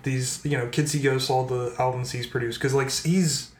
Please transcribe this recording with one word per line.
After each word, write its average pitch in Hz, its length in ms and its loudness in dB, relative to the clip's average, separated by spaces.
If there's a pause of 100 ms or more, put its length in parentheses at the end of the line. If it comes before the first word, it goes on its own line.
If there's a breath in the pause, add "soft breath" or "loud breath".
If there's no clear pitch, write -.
these, 127 420 -2
you 143 140 0
know, 120 100 -2
Kids 147 240 0
See 147 100 0
Ghosts, 131 280 2
all 127 140 2
the 123 340 -2
albums 127 340 -2
he's 123 140 -6
produced. 120 340 -4
'Cause, 135 140 0
like, 135 140 2
s-, - 160 -4
he's 165 560 2